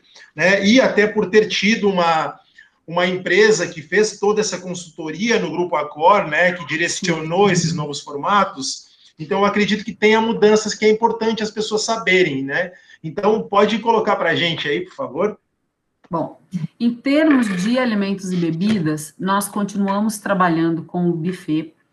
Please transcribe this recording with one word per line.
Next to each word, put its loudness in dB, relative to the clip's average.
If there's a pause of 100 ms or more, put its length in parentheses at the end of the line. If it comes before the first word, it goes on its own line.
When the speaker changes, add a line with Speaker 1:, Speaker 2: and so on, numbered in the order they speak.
(360)
Speaker 1:
né? 2
E 6
até 2
por -2
ter 4
tido 0
uma, 0 (480)
uma -2
empresa 2
que -12
fez -2
toda 0
essa -4
consultoria -4
no -4
Grupo -2
Accor, 2
né? 2
Que -10
direcionou 0
esses 0
novos -6
formatos. -4
Então, -4
eu 4
acredito 0
que -10
tenha 4
mudanças 2
que -2
é 6
importante 0
as -4
pessoas -4
saberem, 0
né? -4 (320)
Então, 0
pode 2
colocar 0
pra 0
gente -2
aí, -2
por -14
favor? -4 (680)
Speaker 2:
Bom, -6 (380)
em 0
termos 2 (160)
de 0
alimentos -2
e -2
bebidas, -2
nós -2
continuamos -2
trabalhando 0
com -2
o 0
buffet, -4 (200)